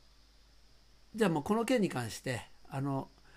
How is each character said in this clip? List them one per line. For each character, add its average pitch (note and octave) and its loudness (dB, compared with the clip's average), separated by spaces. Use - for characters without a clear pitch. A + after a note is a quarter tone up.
「じ G#3+ 2
ゃ - 8
あ F3 4
も D#3 2
う - 0
こ G3+ 0
の A3+ 2
件 B3 4
に F3 4
関 A#2+ -4
し - -10
て、 B2+ -6
あ C3+ -4
の、 C#3 -2